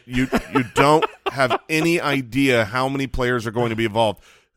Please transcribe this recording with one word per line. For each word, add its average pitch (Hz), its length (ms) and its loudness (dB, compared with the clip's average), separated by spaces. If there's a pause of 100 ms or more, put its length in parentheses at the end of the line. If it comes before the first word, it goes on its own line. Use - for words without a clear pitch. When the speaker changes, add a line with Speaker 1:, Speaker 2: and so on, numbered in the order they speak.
Speaker 1:
you, 127 220 -2 (260)
you 131 100 0 (120)
don't - 280 4 (140)
Speaker 2:
<laughs> - 140 -8
Speaker 1:
have 131 360 0
any 165 320 0
idea 135 680 2
how 127 220 -2
many 139 200 -4
players 123 380 -2
are 117 60 -4
going 117 200 0
to 113 40 -4
be 113 100 -2
involved. 107 380 0 (340)